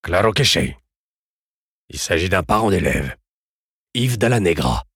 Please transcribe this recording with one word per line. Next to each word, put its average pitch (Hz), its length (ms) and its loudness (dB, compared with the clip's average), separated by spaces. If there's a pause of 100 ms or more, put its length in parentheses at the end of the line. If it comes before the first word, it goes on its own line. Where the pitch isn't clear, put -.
Claro 104 300 2
que 135 120 0
sí. - 300 0 (1120)
Il - 100 -12
s'agit 87 300 -2
d'un 92 140 2
parent 110 280 0
d'élève. 71 460 0 (800)
Yves 123 220 0
Dalla 117 240 2
Negra. 82 560 0